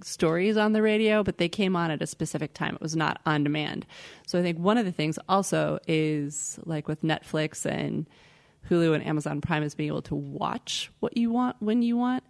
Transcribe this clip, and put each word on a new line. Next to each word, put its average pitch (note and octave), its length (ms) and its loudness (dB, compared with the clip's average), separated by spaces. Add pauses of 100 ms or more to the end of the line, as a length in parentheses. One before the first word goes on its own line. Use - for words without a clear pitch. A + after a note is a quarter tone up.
stories F3+ 540 2
on G#3+ 160 4
the G#3+ 80 4
radio, G#3+ 400 4
but G3 160 0
they F3 120 2
came F#3+ 260 2
on E3+ 160 0
at D3 100 -2
a - 60 -4
specific D#3 460 -4
time. - 220 -4
It - 60 -10
was D#3 140 -4
not D#3+ 320 0
on D3+ 160 4
demand. D3 420 -2 (400)
So F3+ 140 0
I - 20 4
think F3 160 0
one G3 220 4
of A3 60 2
the F#3 60 -2
things D#3 280 0 (100)
also D#3+ 480 2 (100)
is, D#3 800 0
like, D#3 220 -6
with D#3 160 -4
Netflix D#3 640 -2
and D3 380 -4 (600)
Hulu E3+ 260 4
and D3 100 -2
Amazon D3+ 360 -2
Prime D#3 220 0
is D3 120 -6
being D3+ 140 -4
able D3+ 140 -4
to - 120 -6
watch - 760 -6 (100)
what - 180 -4
you A#3 140 2
want B3 280 0
when A3 240 2
you A#3 140 2
want B3 320 0